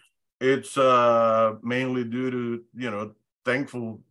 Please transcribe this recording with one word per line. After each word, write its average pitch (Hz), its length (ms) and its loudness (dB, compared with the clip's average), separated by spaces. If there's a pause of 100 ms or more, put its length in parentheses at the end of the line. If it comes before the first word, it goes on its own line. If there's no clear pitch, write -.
(420)
it's, 131 360 0
uh, 117 840 4
mainly 127 400 -2
due 127 260 -6
to, 120 340 -6 (120)
you 120 160 -6
know, 107 220 -8 (320)
thankful 123 540 -4 (120)